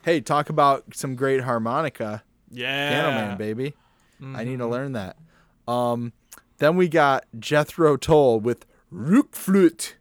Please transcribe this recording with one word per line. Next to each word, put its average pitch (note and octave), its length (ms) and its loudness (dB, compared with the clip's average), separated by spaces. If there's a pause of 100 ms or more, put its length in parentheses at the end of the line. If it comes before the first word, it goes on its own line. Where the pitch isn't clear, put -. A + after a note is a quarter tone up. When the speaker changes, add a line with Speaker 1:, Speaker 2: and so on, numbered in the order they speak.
Speaker 1:
Hey, E3 200 0
talk D3 280 -2
about C#3+ 460 0
some C3+ 200 -8
great C3+ 260 0
harmonica. A#2+ 800 -4 (260)
Speaker 2:
Yeah. C#3 400 -6
Speaker 1:
Piano C#3+ 220 0
Man, G#2+ 260 -4
baby. A2+ 360 -6 (480)
I C3 220 -12
need B2+ 140 -8
to B2 80 -6
Speaker 2:
Mm-hmm. A#2 80 -4
Speaker 1:
learn C3+ 200 -6
that. G2 220 -10 (500)
Um, A#2+ 460 -4 (460)
then D#3 180 2
we F3+ 140 2
got C#3+ 340 2 (160)
Jethro D3 560 2
Tull C3+ 460 4
with A#2 240 -4 (280)
Rückflut. F#3 1080 2